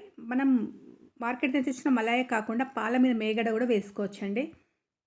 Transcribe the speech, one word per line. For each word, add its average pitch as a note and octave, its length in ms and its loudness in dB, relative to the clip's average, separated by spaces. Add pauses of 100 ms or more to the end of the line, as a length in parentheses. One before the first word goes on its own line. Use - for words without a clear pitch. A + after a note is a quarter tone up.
(320)
మనం C4+ 180 2 (760)
మార్కెట్ B3+ 320 -2
నుంచి C#4 160 0
వచ్చిన C4 260 -4
మలాయే A#3 340 0
కాకుండా A3+ 340 -2 (100)
పాల A3+ 180 -2 (100)
మీద B3+ 180 4
మేగడ A3 340 0
కూడా A#3+ 160 0
వేసుకోవచ్చండి, G3+ 720 -2 (640)